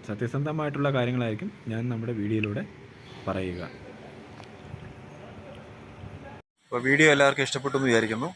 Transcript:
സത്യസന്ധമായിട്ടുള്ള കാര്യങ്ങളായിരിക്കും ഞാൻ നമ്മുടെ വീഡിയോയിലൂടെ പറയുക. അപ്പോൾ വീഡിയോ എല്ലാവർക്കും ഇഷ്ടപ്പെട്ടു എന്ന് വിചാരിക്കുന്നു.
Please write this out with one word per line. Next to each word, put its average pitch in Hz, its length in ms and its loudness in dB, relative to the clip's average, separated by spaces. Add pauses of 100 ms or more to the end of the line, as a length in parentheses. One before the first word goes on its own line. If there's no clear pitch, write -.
സത്യസന്ധമായിട്ടുള്ള 143 880 -2
കാര്യങ്ങളായിരിക്കും 123 520 -2 (220)
ഞാൻ 113 100 -4 (120)
നമ്മുടെ 117 280 -4
വീഡിയോയിലൂടെ 107 420 -2 (640)
പറയുക. 92 360 -4 (3000)
അപ്പോൾ 123 240 -6
വീഡിയോ 147 240 10
എല്ലാവർക്കും 139 340 6
ഇഷ്ടപ്പെട്ടു 135 300 -4
എന്ന് 135 140 4
വിചാരിക്കുന്നു. 113 440 4